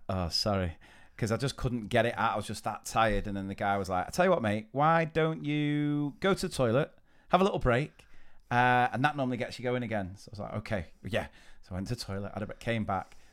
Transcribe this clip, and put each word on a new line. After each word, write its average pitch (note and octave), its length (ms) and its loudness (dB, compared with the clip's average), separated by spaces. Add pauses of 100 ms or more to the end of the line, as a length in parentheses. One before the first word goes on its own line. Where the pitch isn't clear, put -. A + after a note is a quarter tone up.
"Oh, F#2 200 0
sorry." F#2+ 480 0 (400)
'Cause A2 140 0
I A2+ 60 2
just C3 180 -2
couldn't A#2+ 340 -4
get A#2 180 4
it A#2 100 -2
out. G#2+ 160 2
I - 20 -2
was G#2 120 -4
just G#2+ 160 -8
that G#2+ 220 -6
tired. G#2+ 420 2
And G2+ 100 -4
then G2 100 -6
the G2 80 -6
guy G2+ 220 0
was F#2+ 120 -2
like, F2+ 180 0
"I - 20 -14
tell F3+ 160 2
you F#3+ 60 6
what, D#3 100 2
mate, G#2+ 300 0
why E3 340 4
don't D#3+ 400 0
you D3 760 0
go F#3+ 140 4
to F#3 140 -2
the - 60 -12
toilet, B2+ 380 2 (380)
have F3+ 120 6
a - 20 6
little G3+ 160 2
break?" B2+ 320 2 (600)
Uh, B2 400 6
and - 140 -2
that D3 100 0
normally B2+ 220 0
gets A#2+ 200 -6
you A#2+ 60 -10
going B2 200 0
again. G2+ 340 -4
So - 120 -20
I - 20 -20
was G#2 80 -12
like, - 180 -8
"Okay, G2+ 280 -4 (180)
yeah." F2+ 240 -4 (360)
So - 80 -18
I - 40 -8
went F#2 120 -4
to A#2+ 80 -4
the - 60 -6
toilet, G2 320 -8
had G2+ 100 -6
a G2+ 40 -6
break, - 120 -12
came A2+ 260 -2
back, F#2+ 320 -4 (160)